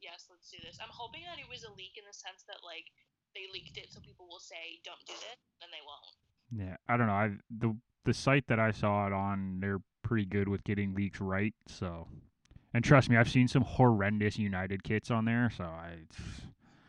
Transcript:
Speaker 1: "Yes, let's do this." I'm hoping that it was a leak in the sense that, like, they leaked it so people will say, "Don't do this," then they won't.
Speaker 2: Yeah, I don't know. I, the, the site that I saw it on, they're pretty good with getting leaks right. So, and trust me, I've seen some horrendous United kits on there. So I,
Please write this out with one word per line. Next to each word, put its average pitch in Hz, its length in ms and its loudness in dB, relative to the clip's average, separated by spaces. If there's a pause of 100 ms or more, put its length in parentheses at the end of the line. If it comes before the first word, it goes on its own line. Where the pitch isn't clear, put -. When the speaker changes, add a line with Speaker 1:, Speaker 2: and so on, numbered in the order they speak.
Speaker 1:
"Yes, 175 280 -20
let's - 200 -20
do 180 120 -20
this." 170 200 -20
I'm 220 80 -16
hoping 240 360 -14
that 339 120 -14
it 269 80 -18
was 240 160 -16
a 220 120 -18
leak - 240 -20
in 208 80 -20
the 202 80 -20
sense - 320 -18
that, 196 160 -16
like, 165 240 -16 (480)
they 190 160 -14
leaked 180 280 -16
it 185 120 -20
so - 120 -20
people 139 240 -20
will 175 160 -20
say, 165 400 -16
"Don't 175 240 -18
do 175 80 -14
this," 208 240 -16 (200)
then 175 120 -20
they 156 120 -16
won't. 143 320 -20 (360)
Speaker 2:
Yeah, 98 240 -8 (120)
I 120 100 0
don't 120 100 2
know. 104 120 0
I, 107 120 0 (180)
the, 113 260 -2 (280)
the 123 100 2
site 139 340 2
that 113 120 2
I 110 120 4
saw 104 360 0
it 98 60 -2
on, 98 460 -2
they're 98 200 -2 (240)
pretty 110 220 0
good 98 220 0
with 98 160 0
getting 101 300 0
leaks 98 280 -2
right. 98 340 0 (120)
So, 85 400 -8 (680)
and 120 100 2
trust 139 260 8
me, 120 60 6
I've 113 160 6
seen 127 160 8
some 127 160 4
horrendous 104 760 4
United 98 460 -2
kits 107 280 -2
on 113 140 2
there. 117 300 2
So - 80 -8
I, 82 400 -10 (840)